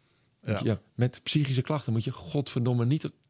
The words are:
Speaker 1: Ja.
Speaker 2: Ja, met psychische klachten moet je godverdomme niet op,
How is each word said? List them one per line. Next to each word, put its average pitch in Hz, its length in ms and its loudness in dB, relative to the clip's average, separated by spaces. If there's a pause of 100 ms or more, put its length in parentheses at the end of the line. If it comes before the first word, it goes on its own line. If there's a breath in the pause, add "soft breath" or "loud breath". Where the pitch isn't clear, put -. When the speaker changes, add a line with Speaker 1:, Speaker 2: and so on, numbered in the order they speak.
(440 soft breath)
Speaker 1:
Ja. 104 180 0
Speaker 2:
Ja, 98 180 0 (140)
met 123 280 0
psychische 135 400 2
klachten 143 300 -2
moet 110 120 2
je 135 60 -4
godverdomme 123 760 0
niet 143 180 2
op, - 80 -4 (180)